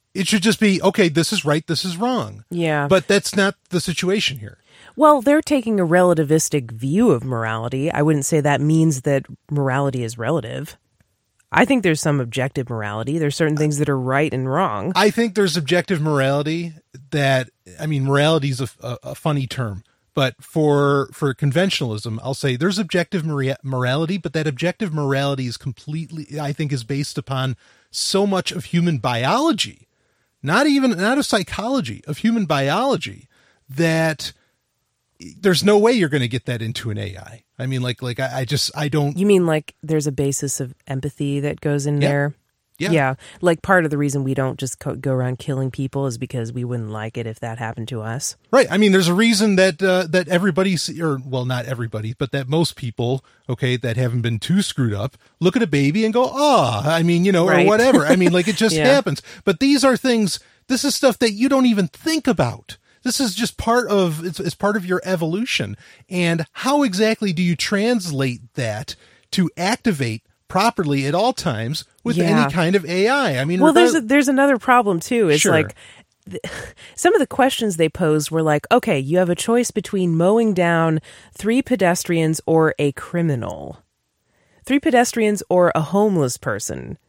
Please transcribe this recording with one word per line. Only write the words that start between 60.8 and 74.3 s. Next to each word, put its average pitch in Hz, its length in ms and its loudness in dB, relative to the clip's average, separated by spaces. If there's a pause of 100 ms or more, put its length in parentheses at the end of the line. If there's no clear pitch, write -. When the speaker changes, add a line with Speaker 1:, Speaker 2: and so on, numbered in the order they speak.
Speaker 1:
is 277 120 -2
stuff 262 240 2
that 226 140 0
you 233 180 0
don't 262 160 4
even 202 220 2
think 320 380 -4
about. 135 520 -2 (240)
This - 180 -4
is 214 140 -2
just 214 240 -6
part 233 300 0
of, 175 360 0
it's, 180 160 -8
it's 175 140 -4
part 202 220 -2
of 180 100 -6
your 180 180 -2
evolution. 165 720 -4 (320)
And 170 440 0
how 285 300 0
exactly 214 520 0
do 175 80 -2
you 175 140 0
translate 170 1000 -2
that 113 400 -6 (380)
to 175 240 2
activate 165 680 -2 (260)
properly 160 580 0
at 147 80 -2
all 226 180 2
times 117 520 -6 (200)
with 233 140 -2
Speaker 2:
Yeah. 175 60 2 (200)
Speaker 1:
any 143 80 0
kind 175 240 2
of 175 80 -2
A 185 240 0
I? 240 300 0
I 135 80 0
mean, 180 140 0
Speaker 2:
Well, 311 120 6
there's 339 220 8
Speaker 1:
regard- 285 100 0
Speaker 2:
a, - 40 -10
there's 277 200 4
another 277 300 4